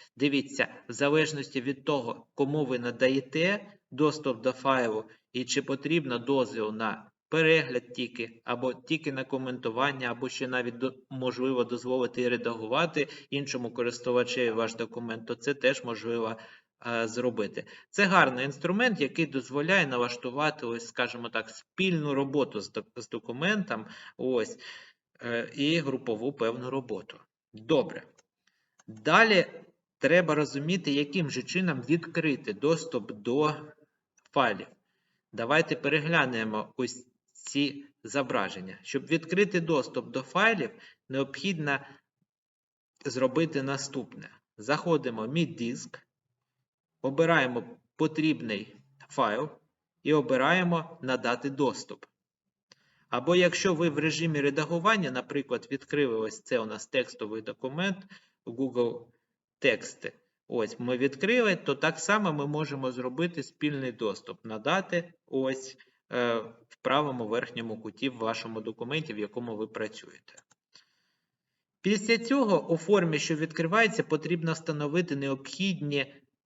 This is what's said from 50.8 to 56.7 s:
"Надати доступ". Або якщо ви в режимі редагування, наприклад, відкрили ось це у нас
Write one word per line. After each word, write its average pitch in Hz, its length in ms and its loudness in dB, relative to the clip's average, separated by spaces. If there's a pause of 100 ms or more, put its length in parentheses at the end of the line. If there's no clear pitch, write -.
"Надати 127 480 0
доступ". 135 560 -2 (1040)
Або 127 260 2
якщо 180 380 6
ви 165 160 2
в 143 100 0
режимі 151 420 2
редагування, 156 680 2
наприклад, 127 600 -4
відкрили 135 440 0
ось 110 260 -4
це 123 180 0
у 110 60 -2
нас 110 220 -10